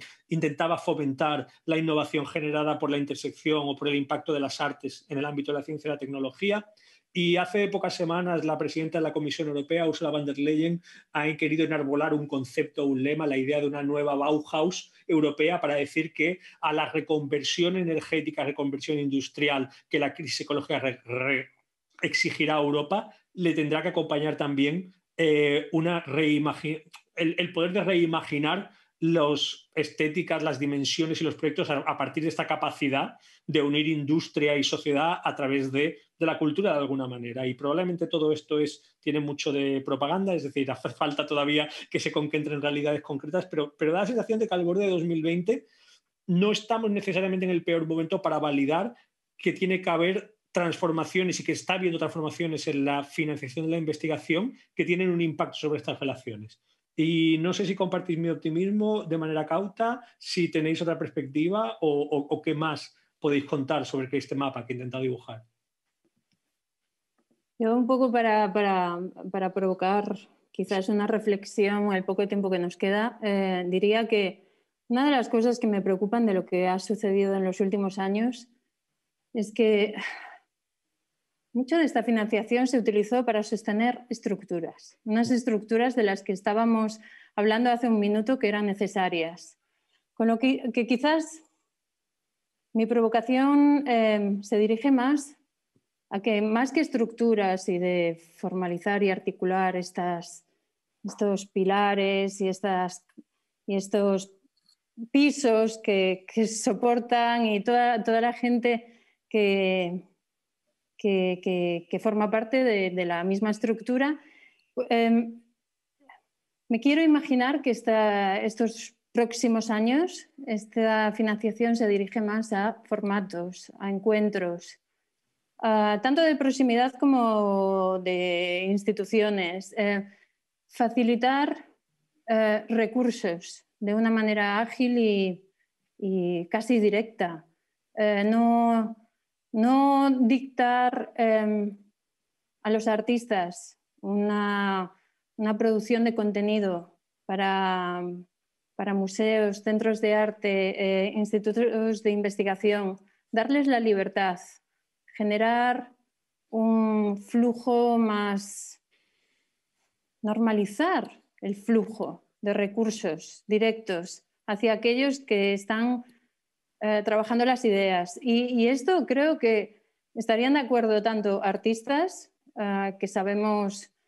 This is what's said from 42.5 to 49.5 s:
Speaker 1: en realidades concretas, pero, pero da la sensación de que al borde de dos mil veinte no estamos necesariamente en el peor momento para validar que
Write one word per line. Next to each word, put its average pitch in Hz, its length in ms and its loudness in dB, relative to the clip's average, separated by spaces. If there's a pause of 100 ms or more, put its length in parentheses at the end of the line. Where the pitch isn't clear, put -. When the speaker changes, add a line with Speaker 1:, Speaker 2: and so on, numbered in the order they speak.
Speaker 1:
en 143 80 -4
realidades 147 400 -2
concretas, 156 460 -6
pero, 151 300 -4
pero 156 140 0
da 180 100 2
la 202 40 0
sensación 220 340 -2
de 214 80 0
que 180 80 -2
al 180 80 0
borde 180 220 0
de 196 60 2
dos 170 120 0
mil 170 180 -2
veinte 175 440 0 (600)
no 190 260 4
estamos 220 360 -2
necesariamente 190 540 -2
en 185 80 0
el 170 140 0
peor 165 200 0
momento 160 360 -2
para 156 180 0
validar 151 540 0 (440)
que 175 140 -2